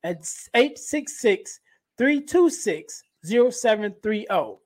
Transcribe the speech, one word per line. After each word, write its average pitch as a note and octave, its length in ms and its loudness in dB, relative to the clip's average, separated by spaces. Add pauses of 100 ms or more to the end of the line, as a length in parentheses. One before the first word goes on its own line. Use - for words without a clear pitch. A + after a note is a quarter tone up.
at F3 260 -6 (260)
eight C#4 220 4
six - 440 -8
six, - 400 0 (360)
three C#4 220 2
two E4+ 300 4
six, - 540 -6 (220)
zero A#3+ 260 4
seven G#3+ 500 0
three G#3+ 300 -4
oh. C3+ 340 -2